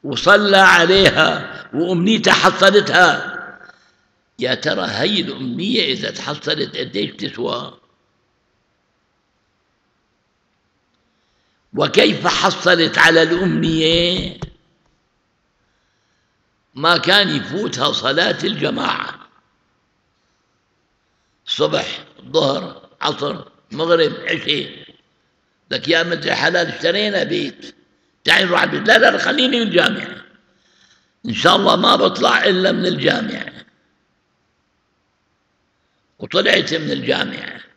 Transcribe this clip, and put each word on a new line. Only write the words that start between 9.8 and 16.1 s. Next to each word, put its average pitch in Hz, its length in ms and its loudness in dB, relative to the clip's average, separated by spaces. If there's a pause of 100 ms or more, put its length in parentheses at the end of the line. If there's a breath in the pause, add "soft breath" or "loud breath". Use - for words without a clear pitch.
وكيف 151 520 2
حصلت 175 720 2
على 165 240 6
الأمنية؟ 165 1160 0 (2250)